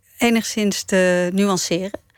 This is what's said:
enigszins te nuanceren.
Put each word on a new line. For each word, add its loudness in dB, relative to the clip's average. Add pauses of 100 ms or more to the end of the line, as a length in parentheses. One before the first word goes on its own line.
(180)
enigszins 0
te 2
nuanceren. -2 (180)